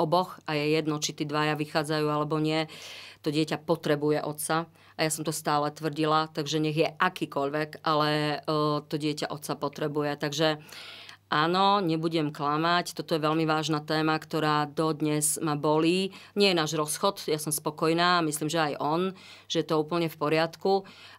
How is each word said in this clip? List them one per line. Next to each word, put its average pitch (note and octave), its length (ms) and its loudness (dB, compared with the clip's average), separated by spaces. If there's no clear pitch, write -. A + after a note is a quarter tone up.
oboch F3 480 0
a D#3 80 0
je D3 160 0
jedno, D3+ 240 0
či D3+ 160 -4
tí D3+ 160 -6
dvaja D3+ 320 0
vychádzajú D3+ 480 0
alebo D3+ 320 0
nie. D#3 240 0
To - 80 -2
dieťa D3+ 400 0
potrebuje D3+ 560 0
otca D#3+ 400 -2
a - 80 -16
ja D#3 80 0
som D#3+ 160 -4
to D#3 80 -4
stále D3 320 0
tvrdila, D#3 640 0
takže D3+ 240 -4
nech D#3 240 0
je D#3 80 4
akýkoľvek, D3+ 960 -2
ale, D3+ 560 2
e, D#3 160 -2
to D3+ 160 -8
dieťa D3+ 320 -2
otca D3 320 -8
potrebuje. D3 560 -2
Takže D3+ 400 0
áno, F#3 480 4
nebudem D#3+ 480 0
klamať, D#3+ 640 0
toto E3 240 -2
je D3+ 80 0
veľmi D#3 240 2
vážna D#3 320 2
téma, D#3 400 0
ktorá D3+ 480 0
dodnes D3+ 720 0
ma D3+ 160 -2
bolí. E3 560 2
Nie G3+ 160 6
je E3+ 80 4
náš D#3 160 0
rozchod, D#3 480 -2
ja D3+ 160 0
som D#3 80 -6
spokojná, E3 720 2
myslím, D3+ 320 -2
že E3 80 0
aj D3 160 0
on, D#3+ 260 0
že D#3+ 160 0
je - 80 -6
to D#3 80 4
úplne E3 320 -2
v - 80 -16
poriadku, E3 640 0